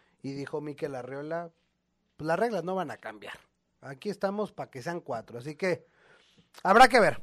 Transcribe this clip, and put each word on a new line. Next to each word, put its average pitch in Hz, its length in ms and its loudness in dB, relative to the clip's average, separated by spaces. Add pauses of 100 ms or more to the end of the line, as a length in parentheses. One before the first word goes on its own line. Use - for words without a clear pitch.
(220)
Y 135 100 -8
dijo 139 280 -8
Mikel 147 360 -8
Arriola, 147 540 -10 (680)
"Pues 151 100 -10
las 165 120 2
reglas 208 260 -2
no 185 100 -4
van 175 160 -4
a 107 80 -12
cambiar. 104 400 -14 (420)
Aquí 135 300 -10
estamos 196 420 -4
pa' - 180 -10
que 127 120 -12
sean 170 180 -6
cuatro". 113 380 -8
Así 143 160 -10
que 175 320 -2 (760)
habrá 220 260 10
que 247 120 6
ver. 165 220 4